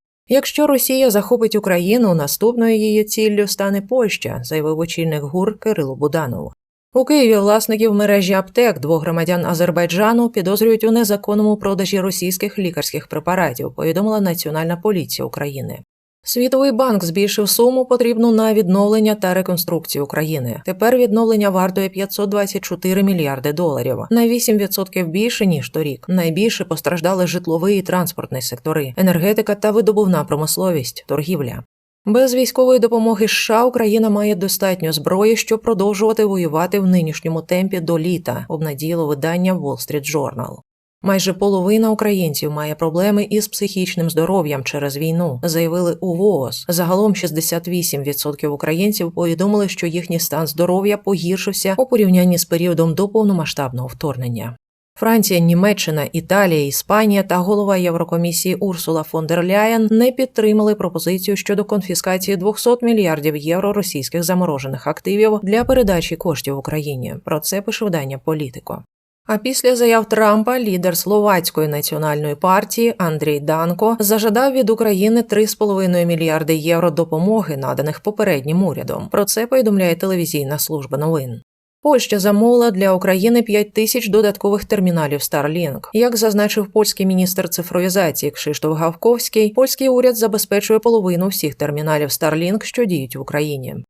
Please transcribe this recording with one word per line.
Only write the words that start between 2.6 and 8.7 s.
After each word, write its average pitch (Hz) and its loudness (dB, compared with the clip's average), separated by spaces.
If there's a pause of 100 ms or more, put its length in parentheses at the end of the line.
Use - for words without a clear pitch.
її 214 2
ціллю 208 0
стане 196 -2
Польща, 214 -2
заявив 156 -2
очільник 165 -2
гур 185 -2
Кирило 147 -2
Буданов. 139 -4 (420)
У 254 4
Києві 247 6
власників 214 2
мережі 202 2
аптек, 190 0